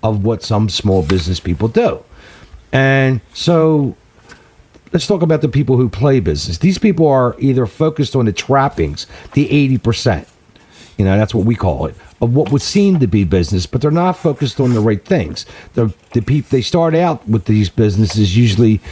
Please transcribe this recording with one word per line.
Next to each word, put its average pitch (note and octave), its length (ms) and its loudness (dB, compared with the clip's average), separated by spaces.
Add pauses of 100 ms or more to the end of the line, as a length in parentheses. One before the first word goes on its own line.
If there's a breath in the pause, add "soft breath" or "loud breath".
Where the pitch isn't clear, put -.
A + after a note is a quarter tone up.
of G#2+ 200 -2
what A2 200 -2
some G#2+ 260 -2
small F#2+ 320 0
business F2 380 -2
people F2+ 280 -4
do. A3 320 -2 (720 loud breath)
And C3+ 500 2 (120)
so D#3 640 0 (960 loud breath)
let's E3 160 -2
talk F#3+ 140 0
about D#3+ 200 0
the C#3+ 80 0
people C3 280 0
who B2 100 2
play C3+ 320 0
business. E2 380 -4
These F#3 200 0
people E3 300 2
are C3 320 0
either B2+ 260 0
focused D#3 500 -2
on B2+ 100 2
the G2+ 80 0
trappings, C3 760 -2 (260 loud breath)
the C#3+ 160 0
eighty C3+ 280 2
percent, G#2+ 500 -2 (720 loud breath)
you G2+ 80 2
know, F#2+ 120 2
that's G#2+ 160 0
what G#2 120 0
we A#2 100 2
call D2+ 300 -2
it, D2+ 100 -10 (260 loud breath)
of A#2+ 120 0
what D#3 180 0
would C#3 100 2
seem G3 380 2
to B2+ 80 2
be G2+ 160 2
business, F2+ 420 0
but A#2+ 160 -4
they're D3 100 0
not F3 220 2
focused C#3+ 460 -4
on B2 140 2
the A2+ 60 0
right G#2+ 260 0
things. A2+ 400 -4 (300 loud breath)
The, A2 180 0 (200)
the B2 80 0
peop-, C3+ 280 -2
they C3 120 2
start E3 340 0
out E3 320 0
with G#2+ 180 -2
these G#2+ 240 2
businesses G#2 680 0
usually A2 440 4 (120 loud breath)